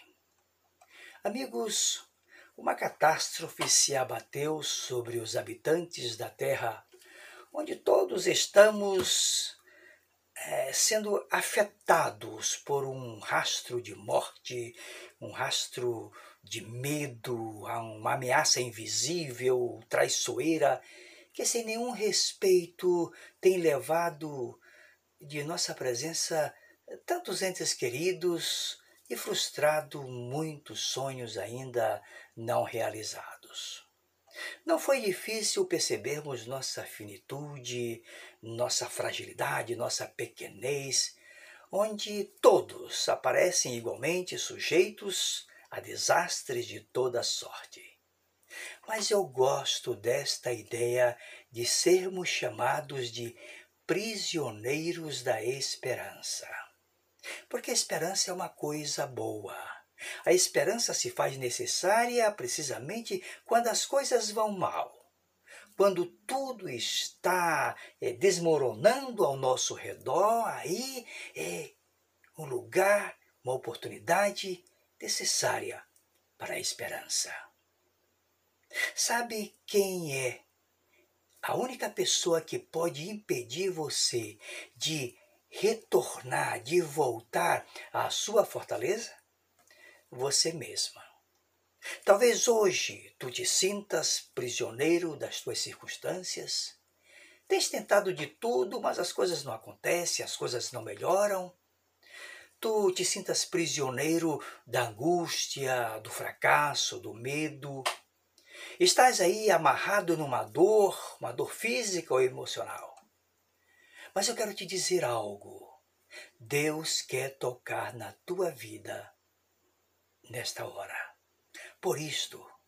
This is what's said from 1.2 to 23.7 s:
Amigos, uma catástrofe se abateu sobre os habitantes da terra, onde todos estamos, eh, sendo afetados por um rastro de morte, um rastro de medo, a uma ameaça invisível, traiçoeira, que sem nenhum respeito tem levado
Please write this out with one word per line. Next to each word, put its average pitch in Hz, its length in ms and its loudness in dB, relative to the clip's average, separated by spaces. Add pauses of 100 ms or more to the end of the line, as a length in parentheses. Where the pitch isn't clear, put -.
Amigos, 233 800 -2 (520)
uma - 200 -2
catástrofe - 920 0
se - 280 4
abateu 139 680 -2
sobre 120 560 -4
os 113 180 -4
habitantes 139 800 0
da 110 140 -8
terra, 135 560 -2 (680)
onde 302 240 -6
todos 370 520 4
estamos, 202 1300 6 (800)
eh, - 360 -2
sendo 208 600 2
afetados 113 1300 2
por 139 280 0
um 127 320 -8
rastro 127 640 -2
de 104 140 -12
morte, 120 800 -4 (440)
um 123 120 -10
rastro 117 800 -4 (320)
de - 180 -10
medo, 120 1040 -6
a 113 160 -4
uma 113 320 -4
ameaça 131 480 2
invisível, 123 1160 0 (100)
traiçoeira, 139 920 2 (540)
que 240 100 -6
sem 233 220 0
nenhum 226 240 -2
respeito 180 1200 2 (300)
tem 190 160 8
levado 151 1040 0 (600)